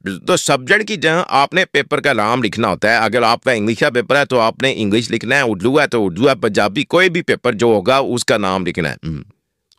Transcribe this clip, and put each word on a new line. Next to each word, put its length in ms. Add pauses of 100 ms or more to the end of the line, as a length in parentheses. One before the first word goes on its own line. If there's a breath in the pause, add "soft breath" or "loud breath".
बिल-, 240
तो 100
सब्जेक्ट 460
की 140
जगह 220
आपने 460
पेपर 360
का 120
नाम 300
लिखना 240
होता 240
है। 80
अगर 240
आपका 280
इंग्लिश 260
का 120
पेपर 280
है, 80
तो 120
आपने 340
इंग्लिश 400
लिखना 240
है, 80
उर्दू 340
है, 100
तो 160
उर्दू 240
है, 80
पंजाबी, 480
कोई 260
भी 120
पेपर 320
जो 200
होगा, 280
उसका 360
नाम 280
लिखना 240
है। 160
हम्म। 200 (540)